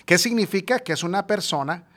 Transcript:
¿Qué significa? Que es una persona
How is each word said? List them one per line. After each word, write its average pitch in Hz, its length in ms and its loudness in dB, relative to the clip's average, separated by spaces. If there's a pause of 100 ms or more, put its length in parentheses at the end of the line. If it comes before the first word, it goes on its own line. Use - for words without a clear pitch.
¿Qué 175 120 6
significa? 226 600 0
Que 247 160 -6
es 139 80 -4
una 190 240 -2
persona 170 580 -2 (120)